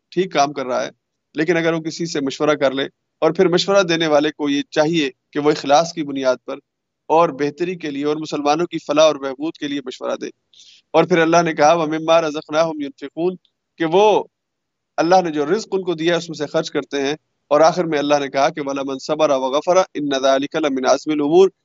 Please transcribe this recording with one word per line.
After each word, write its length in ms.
ٹھیک 220
کام 200
کر 140
رہا 180
ہے، 60
لیکن 220
اگر 160
وہ 80
کسی 260
سے 140
مشورہ 340
کر 180
لے 120
اور 120
پھر 180
مشورہ 340
دینے 240
والے 240
کو 180
یہ 220
چاہیے 400
کہ 80
وہ 100
اخلاص 420
کی 100
بنیاد 420
پر 120
اور 220
بہتری 460
کے 160
لیے 140
اور 120
مسلمانوں 500
کی 200
فلاح 180
اور 120
بہبود 360
کے 160
لیے 160
مشورہ 320
دے، 100
اور 140
پھر 140
اللہ 240
نے 100
کہا، 200
"وَمِمَّا 480
رَزَقْنَاهُمْ 600
يُنْفِقُونَ"، 520
کہ 60
وہ 400
اللہ 280
نے 60
جو 160
رزق 260
ان 100
کو 120
دیا 180
ہے 60
اس 100
میں 60
سے 120
خرچ 240
کرتے 320
ہیں، 120
اور 120
آخر 240
میں 140
اللہ 160
نے 140
کہا 200
کہ 120
وَلَمَنْ 400
صَبَرَ 320
وَغَفَرَ 460
إِنَّ 440
ذَلِكَ 360
لَمِنْ 320
عَزْمِ 240
الْأُمُورِ، 360